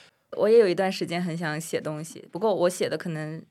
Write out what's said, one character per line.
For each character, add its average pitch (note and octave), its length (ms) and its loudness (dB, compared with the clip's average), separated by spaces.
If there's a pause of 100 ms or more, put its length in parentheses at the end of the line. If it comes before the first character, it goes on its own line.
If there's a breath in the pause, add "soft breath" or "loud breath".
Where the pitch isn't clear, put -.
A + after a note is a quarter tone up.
(360 loud breath)
我 G#3 140 2
也 A3+ 80 8
有 A3 100 8
一 F3 60 4
段 F#3+ 180 0
时 F#3+ 140 -4
间 F3 180 -4
很 E3 140 -4
想 D#3 240 -4
写 - 180 -4
东 D3+ 240 -6
西， - 280 -16
不 E3+ 80 -8
过 G#3+ 140 2
我 F3 140 4
写 F3+ 220 0
的 D3+ 80 -4
可 - 120 -6
能 D#3 420 -6